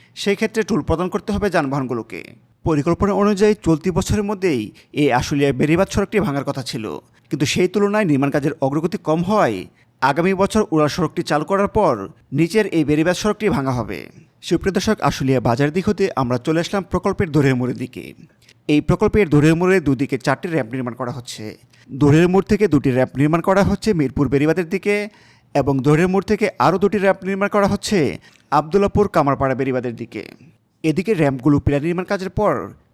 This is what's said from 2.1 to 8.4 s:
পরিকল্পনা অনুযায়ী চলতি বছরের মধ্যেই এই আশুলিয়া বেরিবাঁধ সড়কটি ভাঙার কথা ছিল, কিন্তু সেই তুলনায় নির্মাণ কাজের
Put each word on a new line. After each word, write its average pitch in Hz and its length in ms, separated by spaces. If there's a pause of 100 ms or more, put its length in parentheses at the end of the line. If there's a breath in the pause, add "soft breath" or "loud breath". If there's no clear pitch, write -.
পরিকল্পনা 170 480
অনুযায়ী 202 400 (100)
চলতি 165 280
বছরের 202 380
মধ্যেই 180 320 (320 soft breath)
এই 143 200
আশুলিয়া 139 400
বেরিবাঁধ 156 380
সড়কটি 208 280
ভাঙার 139 300
কথা 113 140
ছিল, 113 220 (460 soft breath)
কিন্তু 151 140
সেই - 240
তুলনায় 202 400
নির্মাণ 139 220
কাজের 147 300